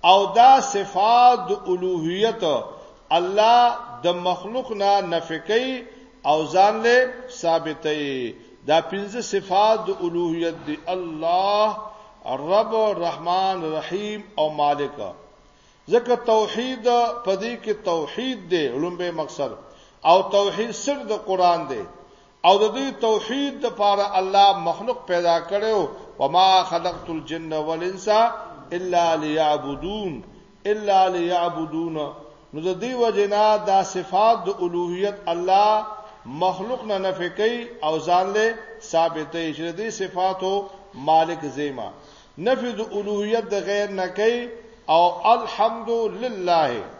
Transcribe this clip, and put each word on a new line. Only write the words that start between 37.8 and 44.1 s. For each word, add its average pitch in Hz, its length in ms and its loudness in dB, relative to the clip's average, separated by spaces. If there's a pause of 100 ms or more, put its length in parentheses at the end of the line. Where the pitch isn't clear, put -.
او 160 160 0
ځان 180 340 0
له 220 220 0 (260)
ثابتوي 160 720 -2
چې 160 240 -8
دې 220 120 -6
صفاتو 190 800 -2 (260)
مالک 156 500 2
زیما. 135 440 -6 (500)
نفی 240 340 -2
د 214 200 -8
الوهیت 208 580 -2
د 208 40 -2 (160)
غیر 208 200 -2
نه 190 180 -4
کوي. 226 400 0 (400)